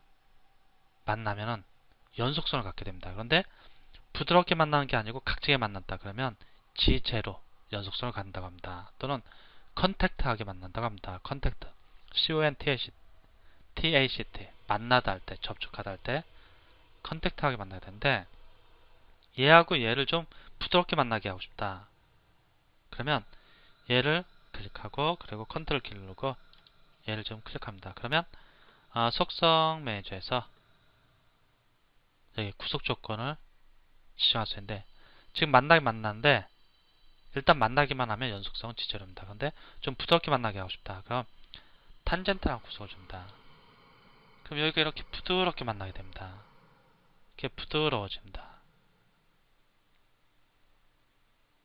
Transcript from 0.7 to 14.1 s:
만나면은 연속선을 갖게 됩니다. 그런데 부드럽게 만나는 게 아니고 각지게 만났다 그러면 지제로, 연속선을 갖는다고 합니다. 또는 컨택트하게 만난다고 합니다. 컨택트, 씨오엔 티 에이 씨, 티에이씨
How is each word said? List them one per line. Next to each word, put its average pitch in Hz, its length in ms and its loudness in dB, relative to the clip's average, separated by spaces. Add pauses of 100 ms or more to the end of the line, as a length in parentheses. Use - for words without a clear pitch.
만나면은 107 580 -2 (560)
연속선을 131 460 0
갖게 - 180 -8
됩니다. 90 300 -8
그런데 120 300 2 (720)
부드럽게 175 420 4
만나는 151 320 2
게 123 100 2
아니고 113 240 -2
각지게 - 360 2
만났다 104 400 -2
그러면 110 380 -4 (400)
지제로, 120 640 2 (300)
연속선을 104 420 -6
갖는다고 98 340 -8
합니다. 90 520 -12
또는 135 220 -4 (540)
컨택트하게 160 680 2
만난다고 92 420 -6
합니다. 98 360 -6
컨택트, - 460 -2 (460)
씨오엔 156 420 2
티 - 160 0
에이 123 60 2
씨, - 140 -8 (840)
티에이씨 135 560 4